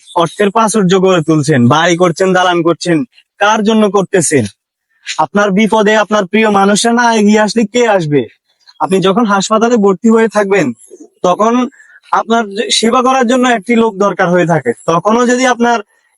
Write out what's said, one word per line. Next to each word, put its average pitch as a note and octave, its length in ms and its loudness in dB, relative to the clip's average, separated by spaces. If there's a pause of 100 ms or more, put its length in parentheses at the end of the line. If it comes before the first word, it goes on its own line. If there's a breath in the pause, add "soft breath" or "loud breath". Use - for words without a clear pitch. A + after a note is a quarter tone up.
(140)
অর্থের F3 360 -2
প্রাচুর্য G3 500 0
গড়ে F#3 220 2
তুলছেন, C#3+ 460 2
বাড়ি E3 280 0
করছেন, F3+ 360 0
দালান F3+ 300 0
করছেন, E3 420 -2 (340 soft breath)
কার G#3+ 240 0
জন্য G#3+ 280 2
করতেছেন? F3+ 540 0 (720 loud breath)
আপনার G3+ 320 0
বিপদে G#3+ 460 2
আপনার G#3 300 -2
প্রিয় G#3+ 240 0
মানুষরা G3+ 420 0
না A#3 220 0
এগিয়ে G#3+ 260 2
আসলে G#3+ 260 -2
কে A#3+ 220 0
আসবে? D3 380 0 (540 soft breath)
আপনি E3+ 200 -2
যখন G3 260 0
হাসপাতালে G#3+ 500 0
ভর্তি G3 340 0
হয়ে A3+ 180 2
থাকবেন, G3+ 440 -2 (500)
তখন A3+ 460 0 (440 loud breath)
আপনার G#3+ 380 -2
যে G#3 200 -6
সেবা A3+ 320 0
করার B3+ 240 0
জন্য B3+ 220 0
একটি A#3 260 -2
লোক A3+ 220 0
দরকার F#3 340 -2
হয়ে F3 160 2
থাকে। D3+ 260 -2 (140)
তখনও A#3 400 0
যদি B3 200 0
আপনার A#3 340 0 (380)